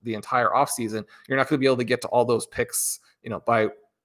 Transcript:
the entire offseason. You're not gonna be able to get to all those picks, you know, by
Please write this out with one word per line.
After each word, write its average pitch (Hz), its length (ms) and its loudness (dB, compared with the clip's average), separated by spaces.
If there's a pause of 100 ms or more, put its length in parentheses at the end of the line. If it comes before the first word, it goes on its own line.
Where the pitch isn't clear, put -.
the 113 100 -6
entire 117 360 0
offseason. 113 540 -2 (240)
You're 135 100 -2
not 135 120 0
gonna 147 100 2
be 131 60 2
able 131 120 4
to 123 60 0
get 117 200 -2
to - 60 -6
all 120 140 4
those 117 240 0
picks, - 520 -4 (240)
you 123 60 -12
know, 101 120 -6
by 110 260 2 (380)